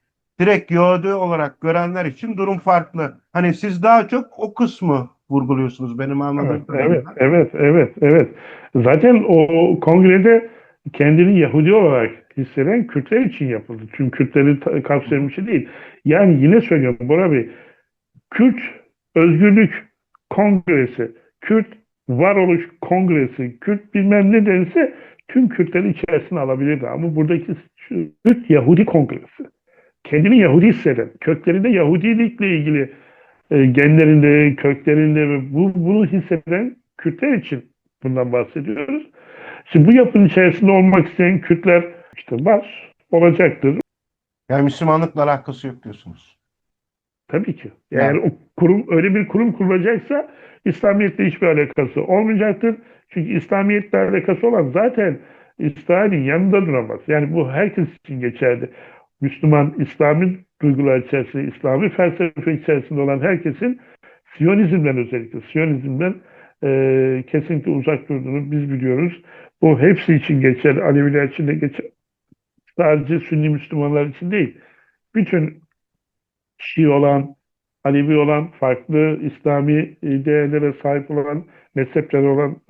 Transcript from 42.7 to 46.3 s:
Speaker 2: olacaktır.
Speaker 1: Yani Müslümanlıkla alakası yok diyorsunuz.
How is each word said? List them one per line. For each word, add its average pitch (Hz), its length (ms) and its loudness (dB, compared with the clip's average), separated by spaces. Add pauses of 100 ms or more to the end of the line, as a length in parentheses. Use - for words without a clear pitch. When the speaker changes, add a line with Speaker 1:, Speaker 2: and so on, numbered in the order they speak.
Speaker 2:
olacaktır. 165 680 2 (720)
Speaker 1:
Yani 139 140 0
Müslümanlıkla 156 580 -2
alakası 139 440 -4
yok 123 180 -16
diyorsunuz. 101 540 -20 (920)